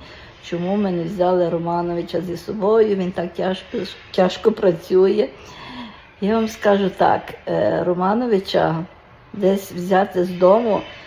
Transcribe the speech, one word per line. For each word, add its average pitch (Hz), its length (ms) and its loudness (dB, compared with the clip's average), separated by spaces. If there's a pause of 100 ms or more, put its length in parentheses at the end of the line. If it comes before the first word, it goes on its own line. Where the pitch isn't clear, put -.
(440)
чому 175 320 -4
ми 202 140 0
не 170 140 -2
взяли 180 440 2
Романовича 170 720 -4
зі 175 160 -8
собою, 208 600 0
він 185 160 -2
так 180 220 -6
тяжко, 190 440 -4 (360)
тяжко 190 380 2
працює. 196 760 2 (920)
Я 202 140 0
вам 220 140 0
скажу 202 480 2
так, 180 240 2 (280)
е, 165 380 0
Романовича 185 880 0 (560)
десь 196 400 0
взяти 185 520 0
з 185 60 -4
дому, 190 500 4 (260)